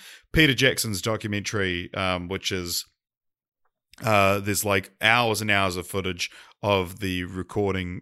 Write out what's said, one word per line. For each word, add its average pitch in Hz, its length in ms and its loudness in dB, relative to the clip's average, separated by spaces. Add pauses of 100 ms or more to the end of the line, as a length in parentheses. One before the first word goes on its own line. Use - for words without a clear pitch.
(320)
Peter 151 220 6
Jackson's 110 480 0
documentary, 101 920 -2
um, 92 340 -2
which 95 220 -4
is, 90 360 -4 (1160)
uh, 101 340 4
there's, 101 260 -2
like, 98 360 0
hours 113 400 4
and 107 100 -2
hours 98 260 2
of 90 100 -6
footage 92 440 -6 (320)
of 95 380 0
the 92 240 -2
recording, 92 760 -4